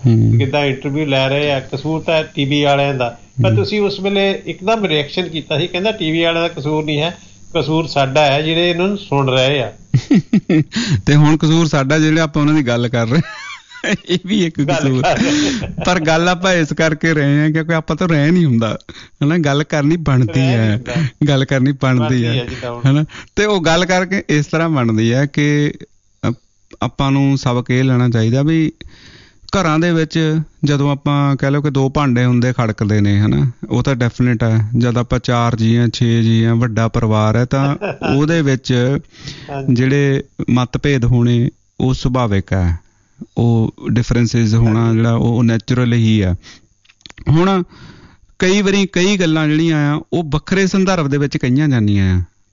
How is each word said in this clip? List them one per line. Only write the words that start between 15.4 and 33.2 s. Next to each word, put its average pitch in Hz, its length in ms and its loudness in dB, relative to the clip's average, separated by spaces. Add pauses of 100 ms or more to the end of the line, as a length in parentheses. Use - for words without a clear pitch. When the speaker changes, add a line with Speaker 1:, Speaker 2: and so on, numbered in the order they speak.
Speaker 1:
ਪਰ 180 140 0
ਗੱਲ 160 300 2
ਆਪਾਂ 180 240 0
ਇਸ 160 200 0
ਕਰਕੇ 160 400 0
ਰਹੇ 143 260 2
ਹਾਂ 156 120 2
ਕਿਉਂਕਿ 160 220 -2
ਆਪਾਂ 160 220 -2
ਤੋਂ 185 120 -2
ਰਹਿ 156 240 2
ਨਹੀਂ 180 140 2
ਹੁੰਦਾ, 113 340 0 (440)
ਹਨਾ? 156 140 0
ਗੱਲ 143 260 0
ਕਰਨੀ 151 340 0
ਬਣਦੀ 131 380 0
Speaker 2:
ਰਹਿ 131 100 2
ਨਹੀਂ 127 120 2
Speaker 1:
ਹੈ, 110 180 0
Speaker 2:
ਹੁੰਦਾ। 120 180 -8 (340)
Speaker 1:
ਗੱਲ 135 180 2
ਕਰਨੀ 135 260 0
ਬਣਦੀ 131 280 0
Speaker 2:
ਬਣਦੀ 120 260 0
Speaker 1:
ਹੈ, 117 60 -2
Speaker 2:
ਹੈ 120 140 -2
ਜਿੱਦਾਂ 123 260 -10
ਹੁਣ। 120 200 0
Speaker 1:
ਹਨਾ? 151 140 2 (300)
ਤੇ 202 100 0
ਉਹ 208 160 0
ਗੱਲ 165 240 2
ਕਰਕੇ 185 440 0
ਇਸ 151 160 0
ਤਰ੍ਹਾਂ 165 240 -2
ਬਣਦੀ 117 440 2
ਹੈ 135 120 2
ਕਿ, 147 480 0 (100)
ਅ, - 480 -10 (500)
ਆਪਾਂ 139 300 -2
ਨੂੰ 139 260 2
ਸਬਕ 123 320 -2
ਇਹ 127 140 2
ਲੈਣਾ 123 260 2
ਚਾਹੀਦਾ 117 320 2
ਵੀ 160 300 0 (760)
ਘਰਾਂ 160 340 0
ਦੇ 175 120 2
ਵਿੱਚ 160 480 0 (240)
ਜਦੋਂ 143 280 2
ਆਪਾਂ 143 440 0
ਕਹਿ 139 160 0
ਲਓ 143 100 0
ਕਿ 147 80 -2
ਦੋ 135 200 0
ਭਾਂਡੇ 131 360 2
ਹੁੰਦੇ 123 280 2
ਖੜਕਦੇ 107 480 0
ਨੇ, 101 180 2
ਹਨਾ? 127 320 2 (180)